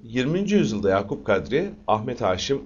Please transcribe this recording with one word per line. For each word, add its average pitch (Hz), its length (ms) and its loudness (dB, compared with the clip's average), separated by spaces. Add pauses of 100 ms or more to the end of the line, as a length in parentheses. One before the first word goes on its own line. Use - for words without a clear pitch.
yirminci 151 500 0
yüzyılda 107 360 2
Yakup - 360 0
Kadri, 117 440 0 (160)
Ahmet 110 340 -2
Haşim 104 460 0